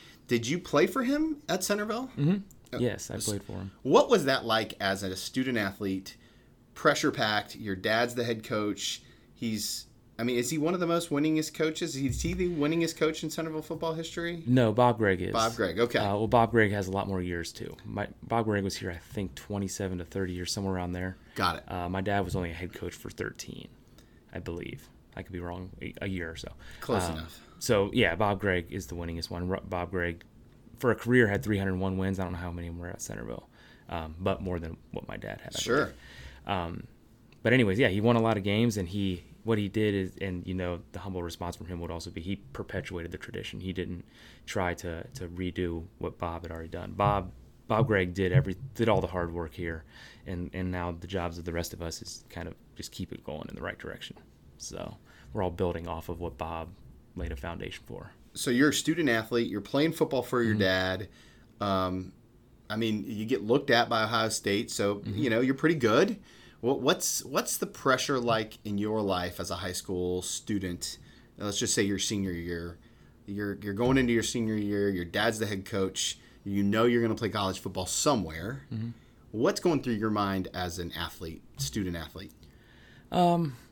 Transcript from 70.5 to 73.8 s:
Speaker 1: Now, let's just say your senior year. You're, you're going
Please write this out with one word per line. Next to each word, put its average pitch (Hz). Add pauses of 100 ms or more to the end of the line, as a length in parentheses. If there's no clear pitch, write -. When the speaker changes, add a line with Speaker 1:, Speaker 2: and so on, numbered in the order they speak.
Speaker 1:
Now, 101
let's 101
just 113
say 113
your 98
senior 98
year. 85 (480)
You're, 101
you're 104
going 123